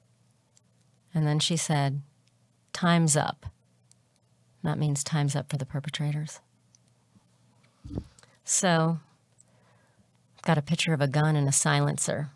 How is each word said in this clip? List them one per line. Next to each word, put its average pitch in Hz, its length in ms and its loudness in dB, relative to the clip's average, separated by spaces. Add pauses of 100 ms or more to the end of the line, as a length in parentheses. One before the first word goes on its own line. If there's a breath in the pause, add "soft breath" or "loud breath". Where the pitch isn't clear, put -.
(1120)
And 156 140 2
then 151 120 2
she 165 180 0
said, 143 460 0 (720)
"Time's 170 440 4
up." - 300 -2 (1160)
That 151 160 -2
means 147 260 0
time's 143 320 0
up - 120 -4
for 143 100 -4
the 135 80 -6
perpetrators. 147 760 -6 (2000 loud breath)
So, 165 560 2 (1400 soft breath)
got 160 160 2
a 147 40 0
picture 165 320 -2
of 139 60 -2
a 143 80 2
gun 151 280 2
and 143 120 2
a 139 40 0
silencer. 143 840 0